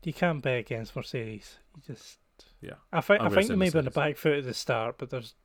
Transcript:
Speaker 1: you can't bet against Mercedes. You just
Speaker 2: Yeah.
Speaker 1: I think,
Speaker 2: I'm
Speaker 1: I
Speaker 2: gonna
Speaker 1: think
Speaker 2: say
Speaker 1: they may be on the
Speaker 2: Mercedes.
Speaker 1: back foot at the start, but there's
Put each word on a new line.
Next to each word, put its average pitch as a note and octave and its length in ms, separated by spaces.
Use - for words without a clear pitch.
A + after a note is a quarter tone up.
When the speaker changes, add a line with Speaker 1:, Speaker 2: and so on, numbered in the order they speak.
Speaker 1:
you D#3+ 100
can't D#3+ 280
bet B2+ 180
against A2+ 360
Mercedes. A2+ 600
You C#3+ 60
just - 240
Speaker 2:
Yeah. - 120
Speaker 1:
I E3 100
think, G#3 200
Speaker 2:
I'm G#3 60
Speaker 1:
I - 20
Speaker 2:
gonna G3+ 60
Speaker 1:
think G3 120
Speaker 2:
say B3+ 60
Speaker 1:
they G3+ 40
may F#3 120
be D#3+ 100
on C3+ 60
the C3 60
Speaker 2:
Mercedes. - 40
Speaker 1:
back D3 220
foot D3 220
at C3+ 60
the B2 80
start, A#2 440
but B2+ 120
there's A#2+ 360